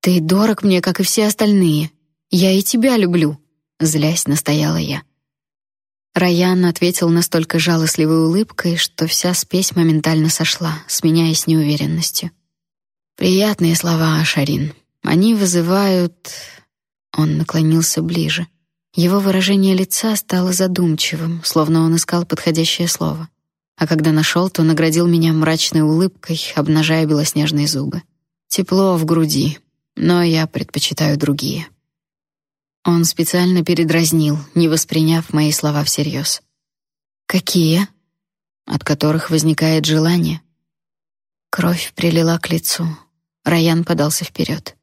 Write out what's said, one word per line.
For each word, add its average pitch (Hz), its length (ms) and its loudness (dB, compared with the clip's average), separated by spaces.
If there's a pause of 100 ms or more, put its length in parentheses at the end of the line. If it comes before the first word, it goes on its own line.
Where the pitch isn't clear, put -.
«Ты 180 180 2
дорог 202 440 0
мне, 185 180 2
как 185 180 -2
и - 20 2
все 208 240 0
остальные. 185 640 2 (400)
Я 185 220 4
и 190 100 2
тебя 240 360 2
люблю», 170 420 0 (400)
злясь, 156 460 0
настояла 151 500 -2
я. 147 260 -6 (1120)
Райан 180 500 2
ответил 175 440 0
настолько 170 500 0
жалостливой 160 680 0
улыбкой, 175 500 -2
что - 320 -4
вся 180 260 -2
спесь - 400 -2
моментально 160 540 2
сошла, 160 580 -4
сменяясь 165 640 0
неуверенностью. 156 840 0 (840)
«Приятные 185 580 2
слова, 165 460 0
Ашарин. 147 540 -2 (280)
Они 202 320 2
вызывают». 180 960 0 (880)
Он 156 200 0
наклонился 160 640 0
ближе. 165 460 -4 (480)
Его 180 240 2
выражение 190 560 2
лица 190 400 -2
стало 185 380 -2
задумчивым, 170 880 -2
словно 160 400 2
он 165 140 2
искал 170 280 -2
подходящее 165 640 -2
слово. 160 420 -6 (480)
А 160 120 -2
когда 160 240 2
нашел, 175 380 0
то 175 120 -2
наградил 160 460 2
меня 165 240 2
мрачной 160 480 0
улыбкой, 160 600 0 (140)
обнажая 156 520 0
белоснежные 151 600 0
зубы. 143 360 -4 (440)
«Тепло 185 500 0
в 160 80 0
груди, 156 540 0 (380)
но 175 260 2
я 160 240 2
предпочитаю - 720 -4
другие». 143 480 -4 (1160)
Он 170 220 2
специально 180 580 0
передразнил, 160 760 0 (160)
не 170 140 2
восприняв 160 640 0
мои 151 200 2
слова 147 320 -2
всерьез. - 580 -4 (840)
«Какие?» 180 600 0 (800)
«От - 180 -4
которых 151 460 0
возникает 160 560 2
желание». 160 560 0 (1080)
Кровь 170 440 -4
прилила 165 440 0
к - 120 -8
лицу. 165 360 -4 (560)
Райан 165 420 2
подался 156 400 -2
вперед. - 580 -8